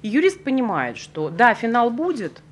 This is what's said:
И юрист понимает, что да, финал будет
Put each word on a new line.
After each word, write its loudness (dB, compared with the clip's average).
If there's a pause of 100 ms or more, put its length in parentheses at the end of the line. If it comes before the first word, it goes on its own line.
И -8
юрист 2
понимает, -2
что -8
да, 4
финал 0
будет -6 (100)